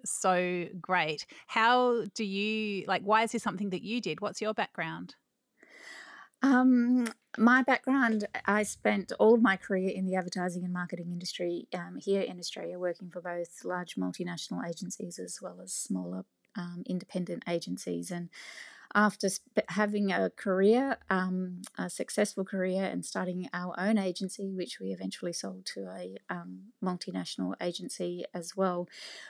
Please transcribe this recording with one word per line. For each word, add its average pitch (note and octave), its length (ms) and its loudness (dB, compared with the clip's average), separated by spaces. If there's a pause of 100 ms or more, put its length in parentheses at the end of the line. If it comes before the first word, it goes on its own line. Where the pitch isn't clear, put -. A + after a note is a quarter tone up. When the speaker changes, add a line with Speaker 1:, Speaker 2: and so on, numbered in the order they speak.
Speaker 1:
so F3+ 640 2 (160)
great. D#3+ 420 0 (220)
How A#3+ 580 4 (100)
do A3+ 100 -2
you, G#3 640 -2
like, F3+ 180 2
why G#3+ 180 4
is A3+ 100 0
this A3+ 100 -2
something G3+ 280 -2
that F3+ 100 -2
you A3 220 -4
did? D#3+ 180 -4
What's - 220 -6
your G#3+ 100 0
background? F3 640 -4 (1300)
Speaker 2:
Um, B3+ 640 6 (320)
my A#3+ 240 8
background, B3 640 4 (160)
I G#3 200 4
spent G#3 540 0
all G#3+ 140 10
of A#3+ 80 8
my G3 160 6
career F#3 320 0
in F#3 160 -2
the F#3 100 0
advertising F3+ 500 -2
and F3+ 100 -4
marketing F3 360 -6
industry, F3 640 -4
um, F3+ 240 -8
here G3 240 0
in F#3 180 -4
Australia, F3 400 -8
working F3+ 300 -4
for E3+ 140 -10
both F3 420 -6
large F3+ 300 -4
multinational F3 760 -4
agencies F3 500 -8
as F3+ 220 -10
well F3+ 220 -12
as F#3+ 100 -12
smaller, F#3 540 -4 (280)
um, F3 320 -8
independent F3+ 640 -6
agencies. F3 600 -4
And F3 180 -6 (640)
after G#3 340 4
sp-, - 400 -2
having G#3 420 0
a F#3 200 2
career, A3 640 4 (140)
um, F#3 500 0 (160)
a F3+ 140 -4
successful - 520 0
career, F#3+ 420 0
and F3+ 200 -4
starting F3+ 480 -4
our F3+ 260 -6
own G#3 200 2
agency, F#3+ 560 -4
which - 260 -6
we F#3+ 120 -4
eventually F#3 420 -6
sold F#2 400 -10
to F#2+ 160 -8
a, - 260 -10 (140)
um, F3+ 300 -10 (220)
multinational F3+ 800 -4
agency F3 720 -6
as F3+ 240 -10
well, F3+ 320 0 (420)